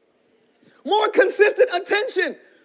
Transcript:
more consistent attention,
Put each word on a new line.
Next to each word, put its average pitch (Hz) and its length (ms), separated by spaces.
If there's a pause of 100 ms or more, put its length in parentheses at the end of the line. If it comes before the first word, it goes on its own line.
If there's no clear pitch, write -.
(840)
more 427 240
consistent 415 640
attention, 381 640 (300)